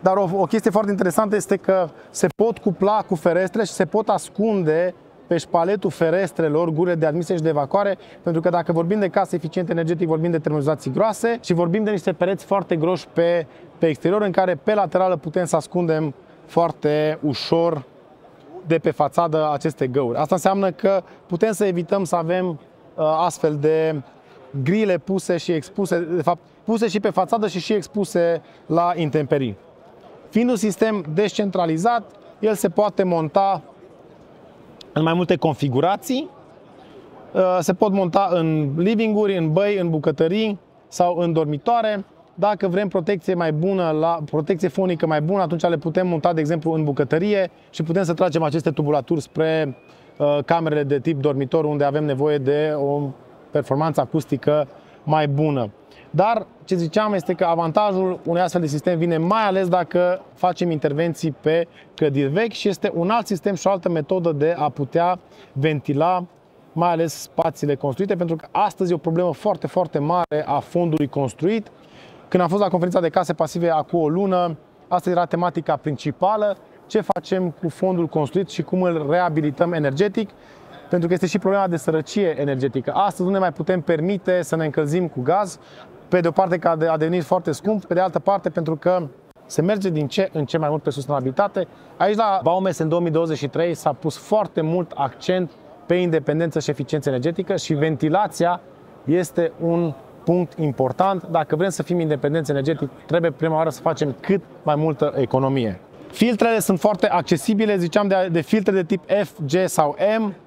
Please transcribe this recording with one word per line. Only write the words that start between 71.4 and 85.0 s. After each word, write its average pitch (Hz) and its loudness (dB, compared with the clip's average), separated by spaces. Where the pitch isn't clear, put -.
Când 185 2
am 175 2
fost 196 2
la 196 2
conferința 180 0
de 165 0
case 175 0
pasive 170 -2
acum 160 0
o 156 2
lună, 180 0
asta 180 -2
era 175 2
tematica 170 -2
principală, 185 -2
ce 220 0
facem 185 -2
cu - -6
fondul 175 -2
construit 156 -2
și - -8
cum 180 -2
îl 170 0
reabilităm 165 0
energetic, 170 0
pentru 170 0
că 175 4
este 185 0
și 202 0
problema 190 2
de 170 0
sărăcie 160 0
energetică. 135 -2
Astăzi 185 0
nu - 2
ne 196 2
mai 185 2
putem 175 0
permite 180 0
să 160 -4
ne 160 0
încălzim 156 0